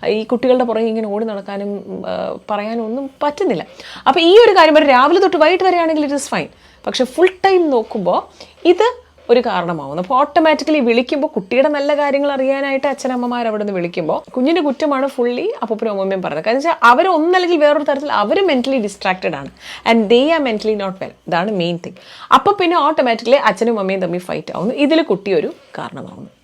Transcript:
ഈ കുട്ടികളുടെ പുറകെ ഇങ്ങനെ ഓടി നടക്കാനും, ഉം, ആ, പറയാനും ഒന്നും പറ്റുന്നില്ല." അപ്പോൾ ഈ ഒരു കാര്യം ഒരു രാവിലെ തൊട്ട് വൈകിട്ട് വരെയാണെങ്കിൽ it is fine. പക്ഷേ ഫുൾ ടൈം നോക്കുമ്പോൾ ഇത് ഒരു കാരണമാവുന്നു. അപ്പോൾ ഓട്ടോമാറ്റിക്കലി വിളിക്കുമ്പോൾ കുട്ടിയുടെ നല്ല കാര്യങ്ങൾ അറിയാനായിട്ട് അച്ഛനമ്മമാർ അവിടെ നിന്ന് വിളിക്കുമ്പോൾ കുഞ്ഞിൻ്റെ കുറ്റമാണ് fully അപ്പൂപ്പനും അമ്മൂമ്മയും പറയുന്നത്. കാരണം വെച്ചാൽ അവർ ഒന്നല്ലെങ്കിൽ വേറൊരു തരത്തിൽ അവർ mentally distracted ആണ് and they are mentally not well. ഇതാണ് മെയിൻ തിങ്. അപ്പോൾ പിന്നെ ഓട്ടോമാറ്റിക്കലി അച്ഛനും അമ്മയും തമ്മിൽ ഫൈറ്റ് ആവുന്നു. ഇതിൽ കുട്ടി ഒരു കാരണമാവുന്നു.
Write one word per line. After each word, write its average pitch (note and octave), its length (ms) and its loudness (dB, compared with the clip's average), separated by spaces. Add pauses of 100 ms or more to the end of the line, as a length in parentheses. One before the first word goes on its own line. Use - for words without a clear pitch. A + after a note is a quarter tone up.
ഈ G#3+ 160 -2
കുട്ടികളുടെ B3+ 400 0
പുറകെ A3+ 200 -2
ഇങ്ങനെ A3 240 -2
ഓടി G#3 180 -4
നടക്കാനും, G3+ 420 -8
ഉം, G3 400 -10
ആ, - 300 -6 (120)
പറയാനും A3 360 -6
ഒന്നും C4 240 -8 (140)
പറ്റുന്നില്ല." D4 420 -2 (420)
അപ്പോൾ - 120 4
ഈ E4+ 180 6
ഒരു A4+ 140 8
കാര്യം D#4+ 260 6
ഒരു D#4 80 6
രാവിലെ C#4+ 340 4
തൊട്ട് F#4 180 2
വൈകിട്ട് D#4 260 4
വരെയാണെങ്കിൽ D#4+ 420 0
it C#4+ 80 -4
is C#4 220 -6
fine. E3 140 -6 (380)
പക്ഷേ G#3+ 160 -2
ഫുൾ D#4 260 2 (160)
ടൈം F4+ 240 4
നോക്കുമ്പോൾ A3 520 -2 (440)
ഇത് F#4 280 4 (360)
ഒരു A#3+ 160 4
കാരണമാവുന്നു. E3+ 580 -4
അപ്പോൾ B3 160 0
ഓട്ടോമാറ്റിക്കലി D4+ 600 2
വിളിക്കുമ്പോൾ B3+ 480 0
കുട്ടിയുടെ B3+ 420 -2
നല്ല C#4+ 280 -2
കാര്യങ്ങൾ C#4+ 340 0
അറിയാനായിട്ട് C4+ 560 -2
അച്ഛനമ്മമാർ B3 600 -4
അവിടെ G#3+ 160 -4
നിന്ന് G3+ 120 -6
വിളിക്കുമ്പോൾ F3 560 -6
കുഞ്ഞിൻ്റെ D#4 300 0
കുറ്റമാണ് C#4+ 460 -2
fully C4 540 -4
അപ്പൂപ്പനും A3 300 -6
അമ്മൂമ്മയും F#3+ 300 -4
പറയുന്നത്. D#3+ 240 -6
കാരണം A3+ 120 0
വെച്ചാൽ D#4 160 0 (100)
അവർ B3+ 240 6
ഒന്നല്ലെങ്കിൽ F4 500 2
വേറൊരു D4 260 4
തരത്തിൽ C#4+ 280 -2
അവർ A3+ 320 0
mentally C4+ 440 0
distracted F#3 480 -4
ആണ് C#3 140 -12 (420)
and A#3 120 6
they A#3+ 200 4
are D#4 260 0
mentally G#3+ 260 -2
not G3 180 -6
well. - 220 -12 (120)
ഇതാണ് F3+ 240 -2
മെയിൻ F3 340 -2
തിങ്. F#3 100 -14 (380)
അപ്പോൾ - 180 4 (100)
പിന്നെ F4+ 160 2
ഓട്ടോമാറ്റിക്കലി C4 580 2
അച്ഛനും A3+ 440 0
അമ്മയും F#3+ 220 -2
തമ്മിൽ F3 180 -4
ഫൈറ്റ് D#3 360 -10
ആവുന്നു. G3+ 200 -4
ഇതിൽ D4 260 2
കുട്ടി G3+ 320 -2
ഒരു E3+ 200 0 (240)
കാരണമാവുന്നു. - 520 -14 (140)